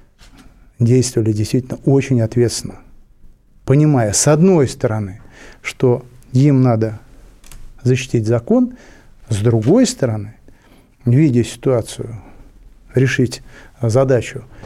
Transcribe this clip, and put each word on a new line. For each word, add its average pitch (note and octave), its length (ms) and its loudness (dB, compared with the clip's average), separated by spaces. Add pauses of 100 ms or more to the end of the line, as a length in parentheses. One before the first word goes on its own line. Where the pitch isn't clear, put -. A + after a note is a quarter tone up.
(800)
действовали A#2 540 0
действительно A2 520 -4
очень C3+ 380 0
ответственно, - 540 -4 (880)
понимая, C3+ 480 2
с - 160 -2
одной D#3 400 4
стороны, G#2+ 520 -6 (420)
что B2+ 420 -2 (280)
им C3 300 4
надо A2 360 0 (840)
защитить B2 440 -2
закон, G#3+ 480 0 (540)
с G#2+ 100 -4
другой A#2+ 480 2
стороны, G#2+ 480 -4 (720)
видя B2 400 2
ситуацию, A2+ 720 -6 (800)
решить B2+ 480 -2 (380)
задачу B2 640 0 (240)